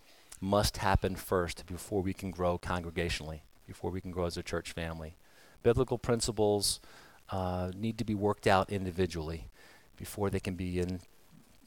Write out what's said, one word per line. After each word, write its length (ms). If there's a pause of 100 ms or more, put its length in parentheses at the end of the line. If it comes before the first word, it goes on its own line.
(400)
must 380
happen 400
first 480
before 360
we 120
can 180
grow 260
congregationally, 840 (260)
before 240
we 80
can 120
grow 160
as 100
a 40
church 300
family. 440 (460)
Biblical 360
principles, 800 (520)
uh, 440
need 220
to 80
be 100
worked 320
out 220
individually 800 (480)
before 320
they 100
can 160
be 240
in, 220 (640)